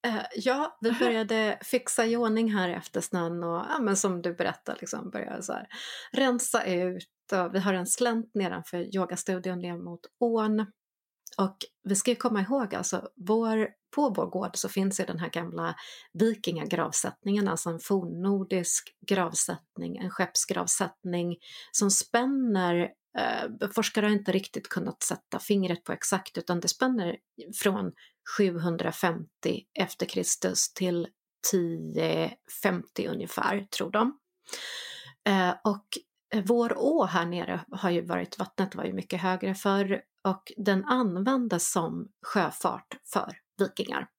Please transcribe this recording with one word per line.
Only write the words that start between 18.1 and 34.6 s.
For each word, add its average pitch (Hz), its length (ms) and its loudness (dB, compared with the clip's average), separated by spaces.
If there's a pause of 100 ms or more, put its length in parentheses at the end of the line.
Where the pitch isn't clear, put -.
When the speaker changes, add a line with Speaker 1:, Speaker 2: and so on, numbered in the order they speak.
Speaker 1:
gravsättning, 170 880 -2
en 185 140 -6
skeppsgravsättning 175 1300 -2 (360)
som 196 180 2
spänner, 214 1000 2 (300)
eh, - 560 -2
forskare 214 320 2
har 208 60 6
inte 202 200 2
riktigt - 360 -2
kunnat - 340 -4
sätta - 360 -4
fingret 185 460 2
på - 80 -6
exakt, - 460 -2
utan 175 220 -2
det 175 80 -4
spänner 226 480 0 (380)
från 190 380 0 (460)
sjuhundrafemtio 170 1200 0 (160)
efter 175 280 0
Kristus - 680 0
till 175 360 -2 (420)
tio 160 800 0 (320)
femtio 175 460 -2
ungefär, 190 580 -2 (100)
tror 196 140 -4
de. 226 280 0 (1080)